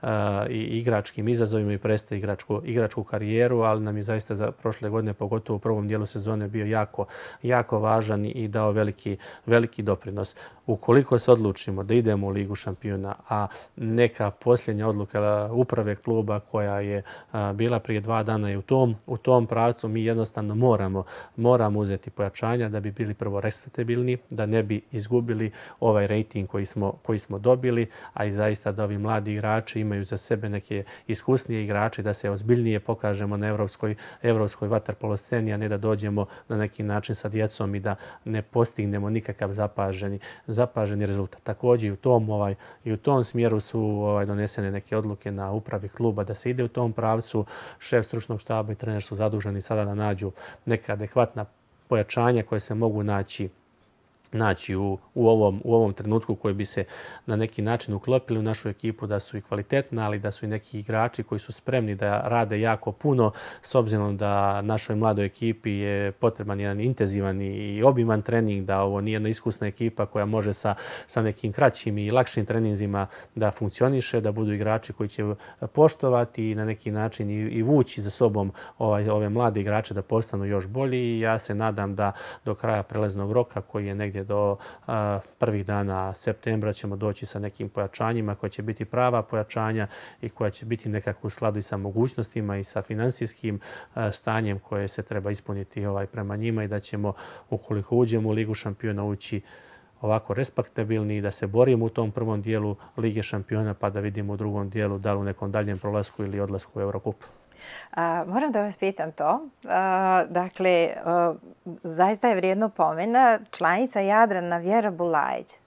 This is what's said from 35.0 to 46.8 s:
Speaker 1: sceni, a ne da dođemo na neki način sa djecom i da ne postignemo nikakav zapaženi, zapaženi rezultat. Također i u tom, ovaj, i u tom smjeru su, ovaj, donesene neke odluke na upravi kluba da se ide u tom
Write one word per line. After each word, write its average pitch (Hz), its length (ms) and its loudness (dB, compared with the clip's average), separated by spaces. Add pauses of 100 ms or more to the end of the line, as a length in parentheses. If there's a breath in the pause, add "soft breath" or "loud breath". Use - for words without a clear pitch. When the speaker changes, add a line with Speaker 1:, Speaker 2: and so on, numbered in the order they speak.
Speaker 1:
sceni, 113 360 -2
a 104 40 -2
ne 107 120 -2
da 104 80 -2
dođemo 104 500 0 (220 loud breath)
na 113 80 -2
neki 107 260 -2
način 104 320 -2
sa 107 140 -6
djecom 107 460 -2
i 101 60 -4
da 101 140 -2 (300 loud breath)
ne 110 180 -4
postignemo 104 680 0
nikakav 107 420 -2
zapaženi, 98 640 -2 (280 loud breath)
zapaženi 104 600 0
rezultat. 98 360 -4
Također 113 480 2
i - 20 -4
u 98 40 -6
tom, 117 340 4
ovaj, 101 240 0 (300 loud breath)
i 110 80 -2
u 107 40 0
tom 131 280 2
smjeru 113 360 2
su, - 200 -4
ovaj, 104 460 0
donesene 101 440 -2
neke 101 260 -4
odluke 107 340 -4
na 98 220 -6
upravi 104 360 -6
kluba 107 360 0
da 107 100 -6
se 123 160 -4
ide 127 140 0
u 117 40 -4
tom 117 240 -2